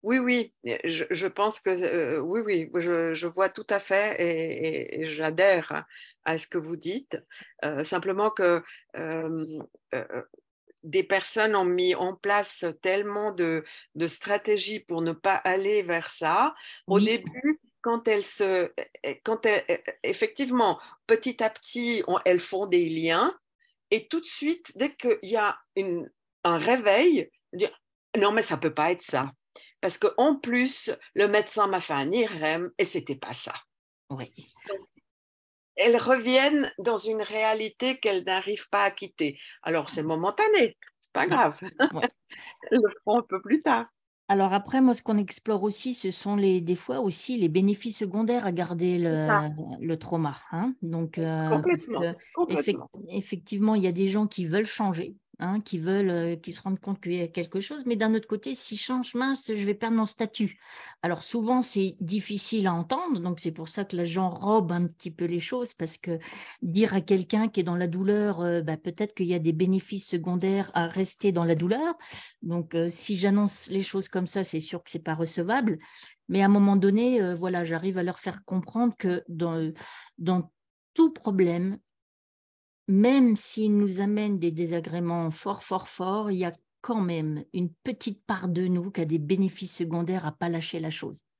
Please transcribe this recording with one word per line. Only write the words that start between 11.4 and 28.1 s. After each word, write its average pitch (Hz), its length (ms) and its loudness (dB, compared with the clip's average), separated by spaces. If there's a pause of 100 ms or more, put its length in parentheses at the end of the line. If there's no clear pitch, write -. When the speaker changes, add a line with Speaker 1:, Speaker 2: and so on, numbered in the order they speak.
Speaker 1:
ont 190 80 4
mis 180 320 2
en 185 180 -2
place 202 500 0 (160)
tellement 202 520 -2
de, 165 320 0 (320)
de 165 100 -2
stratégies 202 720 -2
pour 165 240 -4
ne 165 100 0
pas 190 220 0
aller 196 480 0
vers 170 300 -4
ça. 196 420 2 (320)
Au 190 120 4
Speaker 2:
Oui. 202 80 6
Speaker 1:
début, 254 540 0 (200)
quand 233 260 0
elles 208 180 2
se, 185 460 0 (540)
quand 220 200 -2
elles, 214 200 4 (400)
effectivement, 233 720 2 (300)
petit 226 340 2
à 220 80 2
petit, 240 560 -4
on, 180 180 2
elles 180 140 6
font 190 280 -4
des 175 220 4
liens 165 460 0 (560)
et 220 160 2
tout 330 140 -2
de 339 60 -16
suite, - 500 -4
dès 277 180 0
qu'il 233 300 0
y 202 120 -2
a 208 220 2 (160)
une, 180 340 -2 (360)
un 170 120 4
réveil, 226 720 4 (240)
dire, « 180 240 -2 (400)